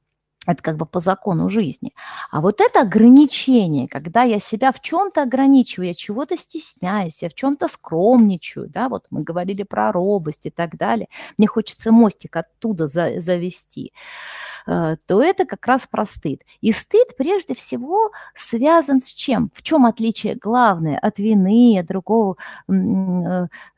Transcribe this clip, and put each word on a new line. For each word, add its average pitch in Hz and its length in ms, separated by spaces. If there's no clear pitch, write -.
Это - 140
как 160 160
бы 160 80
по - 140
закону 180 500
жизни. 196 420
А 151 80
вот 190 200
это 392 220
ограничение, 220 1040
когда 175 360
я 214 160
себя 240 320
в - 80
чем-то 349 420
ограничиваю, 262 640
я 175 60
чего-то 277 440
стесняюсь, 190 840
я 175 80
в - 40
чем-то 285 340
скромничаю, 202 1000
да, 220 180
вот 208 220
мы - 140
говорили 190 400
про 214 280
робость 185 540
и - 40
так 165 280
далее, 214 300
мне 214 100
хочется - 440
мостик 226 440
оттуда 165 520
за-, 160 320
завести, 175 720
э, 165 280
то 196 160
это 370 240
как - 200
раз 254 220
про 214 180
стыд. - 360
И 220 100
стыд - 460
прежде 339 360
всего 339 580
связан 277 680
с - 140
чем? - 400
В - 80
чем 285 240
отличие 226 500
главное 202 600
от - 220
вины, 214 600
от 170 60
другого, 196 500
м, 190 580
э, 180 220